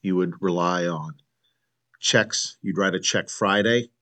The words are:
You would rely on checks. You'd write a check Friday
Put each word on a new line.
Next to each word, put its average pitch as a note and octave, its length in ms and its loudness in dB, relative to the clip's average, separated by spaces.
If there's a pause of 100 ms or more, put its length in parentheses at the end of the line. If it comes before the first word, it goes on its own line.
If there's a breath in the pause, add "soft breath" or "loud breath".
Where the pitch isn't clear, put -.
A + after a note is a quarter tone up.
You F#2+ 140 0
would F2+ 240 0
rely F2 460 0
on D#2+ 280 -6 (840)
checks. - 640 0
You'd F#2 160 -2
write F#2+ 160 2
a F#2 60 -2
check - 280 -2
Friday G#2 600 2 (120)